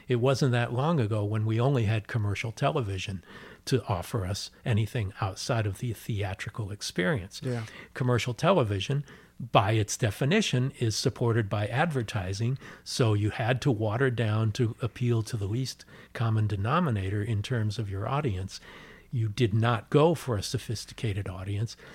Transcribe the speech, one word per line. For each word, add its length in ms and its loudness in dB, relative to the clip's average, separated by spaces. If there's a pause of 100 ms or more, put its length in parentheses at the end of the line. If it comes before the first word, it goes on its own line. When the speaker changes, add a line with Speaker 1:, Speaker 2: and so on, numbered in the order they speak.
Speaker 1:
it 100 2
wasn't 360 4
that 200 0
long 260 2
ago 240 2
when 220 0
we 140 2
only 260 4
had 220 0
commercial 440 -2
television 720 -2 (420)
to 220 2
offer 380 -2
us 260 -6 (140)
anything 560 0
outside 440 -2
of 140 -4
the 140 -4
theatrical 800 -6
experience. 720 -4
Speaker 2:
Yeah. 200 -2 (300)
Speaker 1:
Commercial 400 0
television, 680 2 (480)
by 220 6
its 240 2
definition, 800 2
is 160 0
supported 540 0
by 180 -2
advertising. 920 -2 (280)
So 300 4
you 160 2
had 320 0
to 80 4
water 380 2
down 440 2
to 280 0
appeal 420 0
to 120 -8
the 100 -4
least 380 -4 (300)
common 340 2
denominator 720 0
in 200 0
terms 360 -2
of 120 -4
your 180 -4
audience. 540 -4 (520)
You 140 0
did 260 2
not 360 2
go 260 6
for 220 -2
a 60 -2
sophisticated 840 -4
audience. 480 -4 (200)